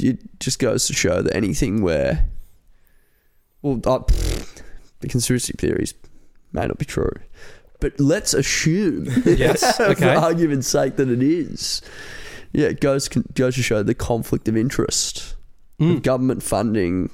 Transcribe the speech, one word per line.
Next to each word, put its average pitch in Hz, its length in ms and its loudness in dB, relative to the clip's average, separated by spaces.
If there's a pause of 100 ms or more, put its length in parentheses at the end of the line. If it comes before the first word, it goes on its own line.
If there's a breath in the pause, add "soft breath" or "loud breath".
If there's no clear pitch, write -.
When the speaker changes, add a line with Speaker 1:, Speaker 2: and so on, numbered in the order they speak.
Speaker 1:
it - 340 -2
just - 200 -4
goes 110 300 0
to - 40 -4
show 90 300 0
that - 120 0
anything 107 460 0
where, 82 460 2 (1400)
well, 143 140 0 (100)
uh, 131 140 2
pfft, - 600 0 (400 loud breath)
the - 80 -8
conspiracy 123 500 -2
theories - 360 -2 (580)
may - 140 -4
not 55 100 -4
be - 80 -8
true, - 280 -2 (680 loud breath)
but - 180 -4
let's 156 360 2
assume, 165 720 0
<laughs> 135 180 0
Speaker 2:
Yes, - 540 4
Speaker 1:
for 240 60 2
Speaker 2:
okay. 165 300 4
Speaker 1:
argument's 160 540 2
sake, 135 280 0
that 135 120 2
it 123 140 2
is. - 580 -2 (720 loud breath)
Yeah, 147 160 2
it - 120 -4
goes, 139 280 0
con-, - 160 0 (100)
goes 131 220 2
to 127 60 0
show 107 200 0
the 110 120 2
conflict - 540 -2
of 110 80 0
interest - 800 -2 (460)
Speaker 2:
Mm. 160 160 4
Speaker 1:
of 127 60 -4
government 127 400 0
funding 98 720 0